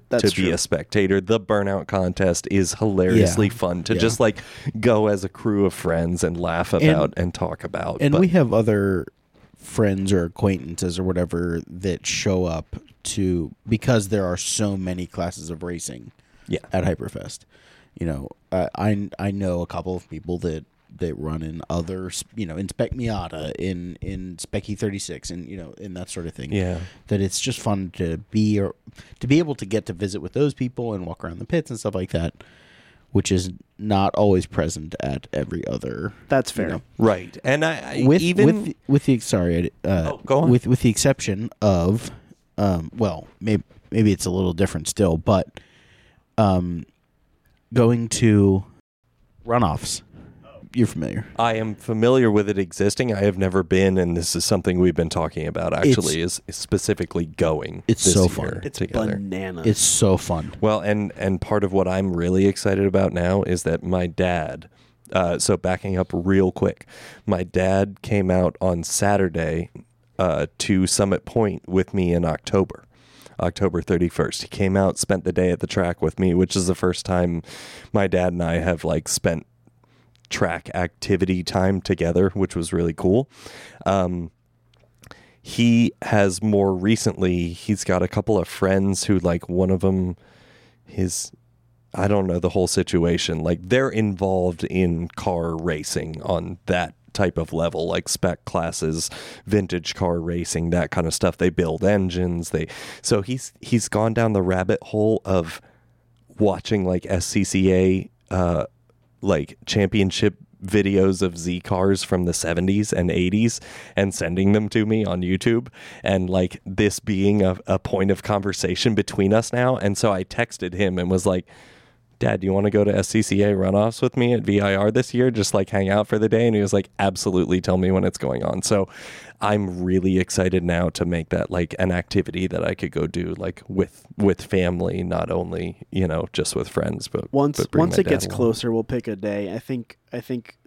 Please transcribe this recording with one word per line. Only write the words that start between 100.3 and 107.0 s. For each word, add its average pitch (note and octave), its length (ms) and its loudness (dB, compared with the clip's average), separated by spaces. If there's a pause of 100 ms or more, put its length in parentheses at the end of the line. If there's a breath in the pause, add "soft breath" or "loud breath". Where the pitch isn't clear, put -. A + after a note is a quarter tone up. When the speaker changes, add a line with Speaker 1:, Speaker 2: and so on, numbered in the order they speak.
Speaker 2:
that E2 220 0
kind E2 160 -2
of D#2+ 60 -2
stuff. F2+ 220 0
They F2+ 140 2
build E2 340 -2
engines. F2+ 680 0
They, D#2+ 180 -2 (320 loud breath)
so G#2 200 0
he's, B2+ 380 -8
he's - 300 -2
gone A2 240 0
down A2+ 180 2
the G2 100 2
rabbit F#2 400 0
hole G#2+ 440 0
of F2 360 0 (800 soft breath)
watching, G2 460 0
like, F#2 200 0